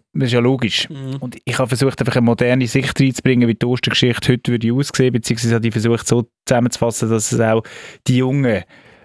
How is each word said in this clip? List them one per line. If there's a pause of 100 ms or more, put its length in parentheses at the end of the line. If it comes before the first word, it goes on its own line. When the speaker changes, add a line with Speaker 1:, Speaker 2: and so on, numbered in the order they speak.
(120)
Speaker 1:
das
ist
ja
logisch.
Speaker 2:
Mhm.
Speaker 1:
Und
ich
habe
versucht,
einfach
eine
moderne
Sicht
reinzubringen,
wie
die
Ostergeschichte
heute
würde
aussehen,
beziehungsweise
habe
ich
versucht,
so (180)
zusammenzufassen,
dass
es
auch (440)
die
Jungen, (420)